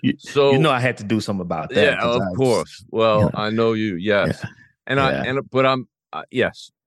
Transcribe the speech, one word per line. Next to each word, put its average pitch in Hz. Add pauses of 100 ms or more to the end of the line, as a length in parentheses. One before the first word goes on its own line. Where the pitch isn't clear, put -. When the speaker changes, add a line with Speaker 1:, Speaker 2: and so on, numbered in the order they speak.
Speaker 1:
you, 139
Speaker 2:
so 139
Speaker 1:
you 135
know 156
I 127
had 123
to -
do 107
something 98
about 82
that 104
Speaker 2:
Yeah, -
Speaker 1:
'cause 117
Speaker 2:
of 123
Speaker 1:
I 95
was, 87
Speaker 2:
course. 117
Well, 110
Speaker 1:
you 104
know. -
Speaker 2:
I 107
know 113
you. 107
Yes. 98
Speaker 1:
Yeah. - (380)
Speaker 2:
And 135
I, 135
Speaker 1:
Yeah. 135
Speaker 2:
and, 131
but 131
I'm, 131 (260)
uh, 76
yes, 104 (140)